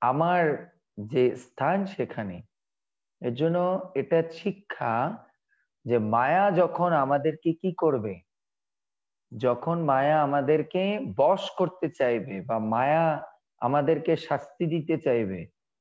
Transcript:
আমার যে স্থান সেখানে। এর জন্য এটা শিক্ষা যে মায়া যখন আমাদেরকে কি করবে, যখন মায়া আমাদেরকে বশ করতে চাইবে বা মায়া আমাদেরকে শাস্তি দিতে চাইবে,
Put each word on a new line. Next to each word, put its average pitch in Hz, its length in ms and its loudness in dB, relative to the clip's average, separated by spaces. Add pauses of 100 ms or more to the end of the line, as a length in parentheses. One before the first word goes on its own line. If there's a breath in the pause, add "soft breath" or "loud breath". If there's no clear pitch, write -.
আমার 156 680 2 (280)
যে 120 360 2
স্থান 180 500 -2
সেখানে। 107 560 -8 (800)
এর 120 120 -4
জন্য 175 600 -2
এটা 165 340 2
শিক্ষা 143 1000 -4 (580 soft breath)
যে 117 140 2
মায়া 131 520 2
যখন 170 420 2
আমাদেরকে 147 600 0
কি 180 200 -4
করবে, 107 480 0 (1160)
যখন 127 460 -2
মায়া 147 380 2
আমাদেরকে 151 760 0 (160)
বশ 175 340 2
করতে 170 400 -2
চাইবে 117 520 -2
বা 113 180 -4
মায়া 143 640 0 (360)
আমাদেরকে 147 560 2
শাস্তি - 500 -4
দিতে 160 320 -2
চাইবে, 107 500 0 (340)